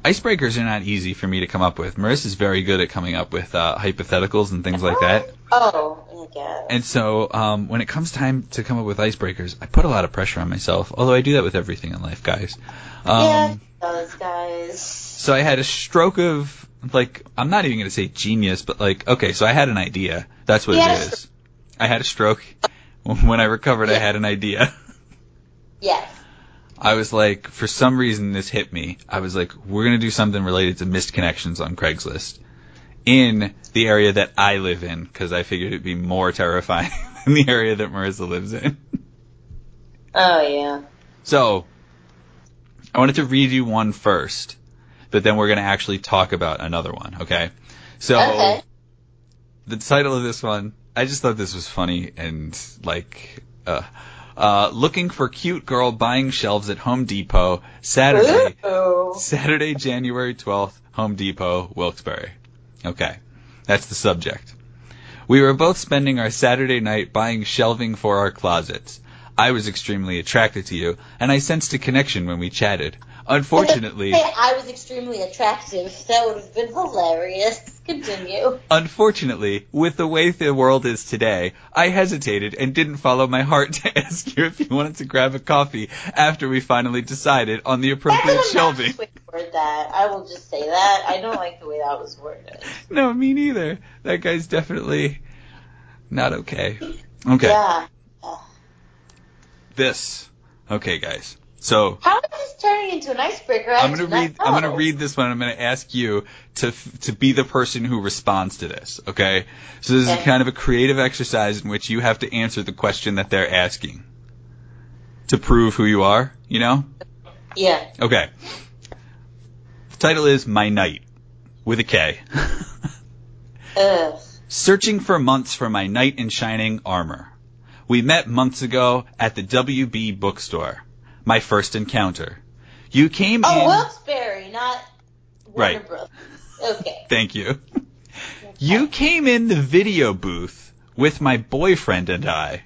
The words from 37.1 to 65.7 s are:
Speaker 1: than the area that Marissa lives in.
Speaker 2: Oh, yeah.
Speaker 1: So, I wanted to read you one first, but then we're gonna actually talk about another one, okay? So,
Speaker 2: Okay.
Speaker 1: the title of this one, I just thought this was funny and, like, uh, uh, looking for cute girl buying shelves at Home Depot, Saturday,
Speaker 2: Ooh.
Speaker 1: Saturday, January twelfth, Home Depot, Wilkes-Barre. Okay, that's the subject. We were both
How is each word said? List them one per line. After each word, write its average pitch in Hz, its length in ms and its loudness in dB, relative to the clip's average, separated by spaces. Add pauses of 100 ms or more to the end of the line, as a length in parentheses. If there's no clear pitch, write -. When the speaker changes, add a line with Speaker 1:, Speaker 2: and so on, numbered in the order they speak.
Speaker 1:
than 139 80 6
the 147 160 6
area 113 280 4
that 104 140 -4
Marissa 95 380 -4
lives 95 240 -6
in. 143 240 -4 (1400)
Speaker 2:
Oh, 180 340 4
yeah. 143 340 -2 (420)
Speaker 1:
So, 113 420 2 (1300)
I 120 60 2
wanted 135 160 4
to 151 100 0
read 131 240 2
you 127 160 0
one 110 260 0
first, - 640 -2 (540)
but 104 140 2
then 107 140 4
we're 104 100 2
gonna 101 140 2
actually 98 360 -2
talk 95 340 0
about 85 300 -4
another 82 320 -6
one, - 280 -16
okay? 85 280 -2 (480)
So, - 220 2
Speaker 2:
Okay. 110 420 2 (1040)
Speaker 1:
the 110 120 -8
title 139 380 2
of 123 60 0
this 117 220 -6
one, 107 300 -4 (220)
I 127 100 0
just 139 180 -8
thought 117 140 2
this 92 180 -6
was 87 120 -10
funny 87 500 -4
and, 80 380 -10 (280)
like, - 600 -10 (220)
uh, 80 160 -4 (560)
uh, 101 360 4
looking 165 360 -2
for 135 200 -4
cute - 360 -6
girl 123 260 2
buying 123 400 0
shelves 104 380 -2
at 98 100 -4
Home 127 260 -2
Depot, 92 560 2 (200)
Saturday, 233 760 4 (100)
Speaker 2:
Ooh. 185 500 0
Speaker 1:
Saturday, 151 600 -2
January 123 580 -4
twelfth, 101 480 -4 (120)
Home 107 220 -2
Depot, 92 600 -4
Wilkes-Barre. - 560 -6 (520)
Okay, 87 340 -6 (480)
that's 101 220 2
the - 60 -12
subject. 85 640 -4 (720)
We 135 140 8
were 135 120 6
both 165 240 4